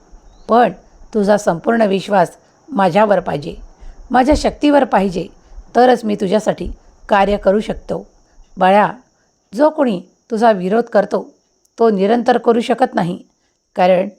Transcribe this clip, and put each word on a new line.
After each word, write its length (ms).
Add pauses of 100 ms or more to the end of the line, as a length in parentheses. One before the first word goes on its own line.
(480)
पण 240 (420)
तुझा 220
संपूर्ण 460
विश्वास 480 (380)
माझ्यावर 520
पाहिजे, 340 (560)
माझ्या 280
शक्तीवर 460
पाहिजे, 420 (500)
तरच 280
मी 100
तुझ्यासाठी 580 (360)
कार्य 280
करू 240
शकतो." 460 (500)
बाळा, 360 (640)
जो 160
कोणी 320 (280)
तुझा 220
विरोध 320
करतो, 500 (440)
तो 120
निरंतर 480
करू 220
शकत 340
नाही, 280 (520)
कारण 340 (100)